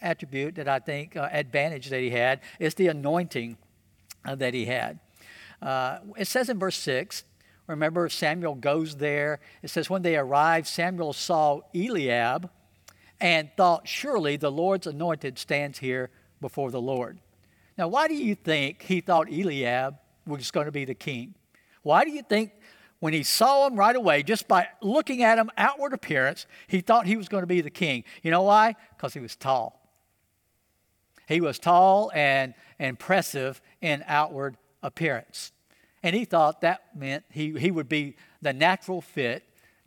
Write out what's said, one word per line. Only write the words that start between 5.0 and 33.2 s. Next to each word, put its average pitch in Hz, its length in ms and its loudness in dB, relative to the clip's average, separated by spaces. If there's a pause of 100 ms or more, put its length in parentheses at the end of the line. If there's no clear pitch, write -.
Uh, 131 380 -4 (180)
it 202 100 -6
says 254 220 -2
in 220 100 -4
verse 185 160 -2
six, - 480 -6 (420)
remember 160 440 -2
Samuel 160 460 -2
goes 147 420 -2
there. 147 420 -2 (240)
It 160 60 -14
says, 160 200 -4
"When 185 120 -2
they 170 160 2
arrived, 147 500 2
Samuel 170 460 -4
saw 156 480 2 (120)
Eliab 151 800 0 (680)
and 160 380 2
thought, 175 300 4
'Surely 180 500 -2
the 143 140 0
Lord's 180 340 0
anointed 151 540 -6
stands 143 400 -4
here 127 320 -4 (300)
before 139 280 -6
the 120 120 -6
Lord.'" 127 380 -4 (560)
Now, 175 120 -2
why 277 200 2
do 320 60 -2
you 240 220 -2
think 147 480 -2
he 185 180 0
thought 160 300 2
Eliab 139 680 -2 (300)
was 143 240 -8
gonna 151 200 -2
be 143 140 -6
the 127 80 -8
king? 123 400 -8 (480)
Why 220 220 4
do 320 80 -2
you 294 100 -8
think 214 300 0 (480)
when 156 140 0
he 156 80 0
saw 277 460 4
him 254 80 -2
right 214 200 6
away, 160 280 4
just 208 240 -2
by 180 200 4 (140)
looking 247 400 0
at 226 160 6
him, 220 180 0
outward 277 380 0
appearance, 143 540 -2 (180)
he 185 160 0
thought 226 240 4
he 196 100 2
was 202 140 -10
gonna 190 160 -2
be 175 160 2
the 147 80 -6
king? 135 340 -2 (200)
You 165 80 0
know 175 100 4
why? 214 340 6 (220)
'Cause - 160 -8
he 147 60 -14
was 117 160 -14
tall. - 520 -2 (1400)
He 165 120 2
was 147 200 -2
tall 190 560 6
and 135 400 2 (240)
impressive 135 840 -2 (200)